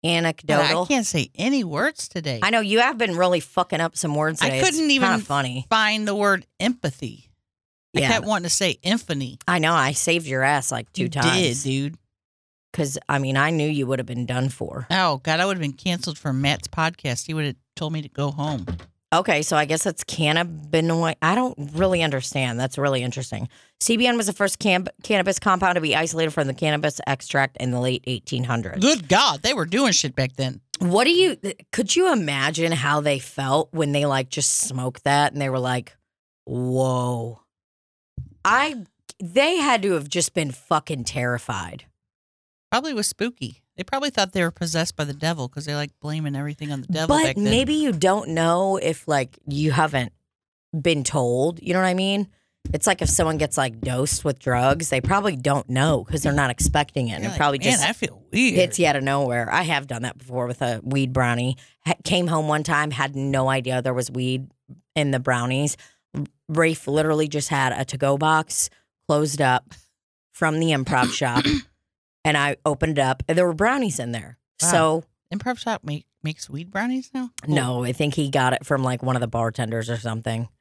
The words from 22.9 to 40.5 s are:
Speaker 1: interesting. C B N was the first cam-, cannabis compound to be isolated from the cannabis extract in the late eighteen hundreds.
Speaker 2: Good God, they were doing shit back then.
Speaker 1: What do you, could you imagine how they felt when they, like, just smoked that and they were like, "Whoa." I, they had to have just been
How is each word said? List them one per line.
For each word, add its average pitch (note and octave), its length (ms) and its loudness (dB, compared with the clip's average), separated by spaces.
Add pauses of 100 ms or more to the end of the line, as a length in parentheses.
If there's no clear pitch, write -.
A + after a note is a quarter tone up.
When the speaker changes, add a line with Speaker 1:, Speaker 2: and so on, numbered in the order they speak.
Speaker 1:
interesting. B2 460 -6 (320)
C A#3 160 2
B A#3+ 100 4
N A#3+ 100 2
was A3+ 120 0
the G#3 40 -2
first - 280 0
cam-, F#3 260 2 (160)
cannabis F#3+ 380 0
compound F#3 340 2
to F3 60 2
be D3+ 160 0
isolated D#3+ 340 0
from D3+ 160 0
the C3+ 80 -2
cannabis D3+ 540 -2
extract C3+ 480 -2
in B2+ 160 -2
the B2 80 0
late B2+ 260 -2
eighteen B2 380 -4
hundreds. A#2 360 -4
Speaker 2:
Good A3 280 2
God, F#3+ 340 2
they A#3+ 100 0
were G3 140 -2
doing A3+ 240 2
shit D#3 240 0
back C3 220 -2
then. C3 240 -4 (180)
Speaker 1:
What F#3 260 4
do D4 60 4
you, F4 260 4 (360)
could G#3+ 240 0
you F4+ 160 4
imagine D3+ 580 0
how D3 300 2
they D3 180 0
felt C3+ 560 -2
when D#3 160 0
they, C#3+ 160 2
like, C3+ 240 0
just - 280 -2
smoked B2+ 440 -4
that C#3+ 300 2
and C#3+ 100 -4
they C#3 60 -2
were C3 100 -2
like, B2+ 380 -4 (480)
"Whoa." B2 960 -2 (1040)
I, B3 400 2 (340)
they C4+ 380 2
had C#4 260 2
to G3 120 2
have D3 140 -2
just E3+ 260 -2
been D3+ 180 -2